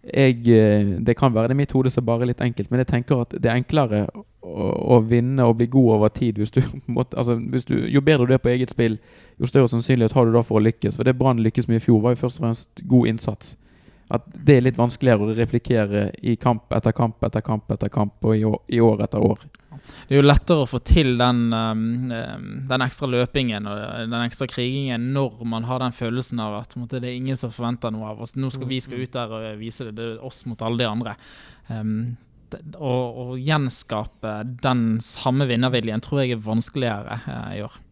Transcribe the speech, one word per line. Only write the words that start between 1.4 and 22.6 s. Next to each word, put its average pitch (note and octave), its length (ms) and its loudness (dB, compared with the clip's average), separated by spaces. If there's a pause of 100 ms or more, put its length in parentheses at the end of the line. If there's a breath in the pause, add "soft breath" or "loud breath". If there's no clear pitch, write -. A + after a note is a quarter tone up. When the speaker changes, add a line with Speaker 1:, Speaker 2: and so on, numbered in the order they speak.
Speaker 1:
det B2+ 40 0
i - 20 0
mitt C#3 180 0
hode C3 180 2
som B2+ 140 -2
bare A#2 180 0
er B2 40 0
litt B2 160 -4
enkelt, - 280 -4
men B2 100 2
jeg B2+ 80 0
tenker B2 340 0
at - 80 -6
det - 160 -2
er A#2 100 2
enklere A#2+ 500 0 (360)
å, F#2+ 580 2
å - 80 -
vinne B2 320 2
og A#2 160 6
bli A#2+ 100 2
god B2 280 6
over G#2+ 160 4
tid A2+ 260 -2
hvis G#2 140 -2
du, B2+ 100 2
<laughs> - 0 -
på - 140 -4 (140)
en A#2+ 60 -4
måte, B2 220 -2
altså, A#2+ 200 0 (140)
hvis B2+ 140 -2
du, C3+ 100 -2 (140)
jo C#3 140 4
bedre C#3 240 4
du C3 80 4
er C3 40 2
på B2 140 2
eget B2+ 180 0
spill, A2+ 280 0 (420 soft breath)
jo - 60 0
større B2+ 220 4
sannsynlighet A#2 440 2
har B2 140 4
du A2+ 60 2
da A#2 100 6
for A2 180 0
å G#2+ 40 2
lykkes. - 320 0
For B2+ 80 -2
det B2+ 140 4
Brann C3 200 2
lykkes A2+ 300 0
med A2+ 120 2
i - 60 -16
fjor, A2 160 6
var B2 120 2
jo B2 140 -4
først - 120 -8
og - 40 -2
fremst - 420 -6
god B2 200 6
innsats. A2 500 -6 (540 soft breath)
At - 120 -2 (220)
det C#3+ 120 8
er B2 60 6
litt B2+ 140 2
vanskeligere A#2+ 460 2
å A2 140 0
replikere A2 760 0 (120)
i A#2 140 0
kamp A#2 360 -2
etter A2+ 200 2
kamp A#2 300 -2
etter A2+ 180 -2
kamp A2 300 -6
etter G2+ 180 -2
kamp, G#2 240 -2 (120)
og A2 120 4
i G#2+ 80 0
år, A2 140 0 (100)
i A#2 120 0
år G#2+ 240 6
etter - 180 -2
år. - 160 2 (680 loud breath)
Speaker 2:
Det C3+ 80 2
er C#3+ 60 8
jo C#3+ 60 6
lettere D3 360 4
å A#2+ 40 -4
få B2 160 -4
til C3 320 4
den, A#2+ 360 2
ehm, A2+ 600 -2
ehm, - 560 -10